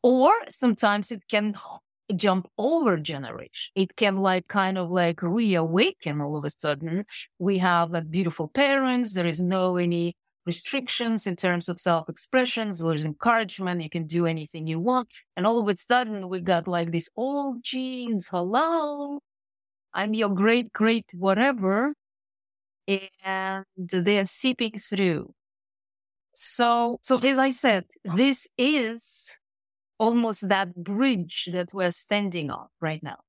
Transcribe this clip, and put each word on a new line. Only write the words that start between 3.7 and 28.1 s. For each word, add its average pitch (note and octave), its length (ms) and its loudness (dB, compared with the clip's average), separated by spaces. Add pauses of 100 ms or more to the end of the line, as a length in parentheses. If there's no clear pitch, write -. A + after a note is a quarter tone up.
It F#3+ 200 0
can, G3 200 2
like, F#3 320 2
kind G3 300 0
of, F3 120 -4
like, F3 320 2
reawaken F3 1000 2
all D3 160 -4
of D3 80 -6
a D3 60 -4
sudden. D#3+ 540 -4 (340)
We F#3+ 200 0
have, F3 340 4
like, D#3+ 180 -4
beautiful E3 380 -2
parents. C4 680 2
There F3 120 0
is E3 140 -2
no F#3 360 2
any F3 400 0 (280)
restrictions A#3 840 -4
in F3+ 100 -2
terms F3 320 0
of F3 100 -6
self-expressions. G3 1040 -2
There E3 160 0
is D3+ 80 -2
encouragement. F#3+ 760 0
You D#3 80 -8
can E3 180 -6
do E3+ 200 0
anything D#3+ 400 -4
you D#3+ 140 -2
want. B3 280 0 (280)
And F3+ 100 0
all A#3 140 4
of G#3 80 0
a F#3+ 80 2
sudden G#3+ 520 0
we F#3 120 -4
got, E3+ 260 2
like, E3+ 240 -2
these E3 260 -2
old C4+ 460 -4
genes. B3+ 640 -4
Hello, C#4+ 920 -2 (760)
I'm G#3 200 -2
your G#3+ 160 0
great, A3 420 2
great A3 420 2
whatever. G#3 800 2 (1300)
And F#3+ 400 -4 (120)
they F#3 420 2
are G3 80 2
seeping B3 460 -2
through. F#3+ 600 -2 (1000)
So, A#3+ 680 0
so C4 160 2
as C4 200 2
I C4+ 120 4
said, A3+ 340 2 (200)
this A#3+ 440 2 (100)